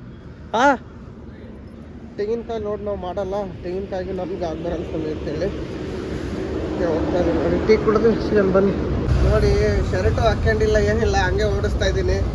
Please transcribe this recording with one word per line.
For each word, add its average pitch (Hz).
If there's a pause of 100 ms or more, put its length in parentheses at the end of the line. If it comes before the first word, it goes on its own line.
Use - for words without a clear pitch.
(580)
"ಆ, 269 (1400)
ತೆಂಗಿನಕಾಯಿ 220
ಲೋಡ್ 208
ನಾವು 202
ಮಾಡಲ್ಲ, 185 (300)
ತೆಂಗಿನಕಾಯಿಗೆ 185
ನಮ್ಗೆ 180
ಆಗ್ಬರಲ್ಲ 165
ಸ್ವಾಮಿ" 156
ಅಂತೇಳಿ - (1400)
ಹೋಗ್ತಾ 165
ಇದ್ದೀನಿ 175
ನೋಡಿ. 170
ಟೀ 214
ಕುಡಿದು 214
ಸಿಗೋಣ 196
ಬನ್ನಿ. 196 (580)
ನೋಡಿ, 208 (100)
ಶರ್ಟು 196
ಹಾಕ್ಕೊಂಡಿಲ್ಲ, 214
ಏನಿಲ್ಲ, 208
ಹಂಗೆ 190
ಓಡಿಸ್ತಾ 202
ಇದ್ದೀನಿ. 190 (220)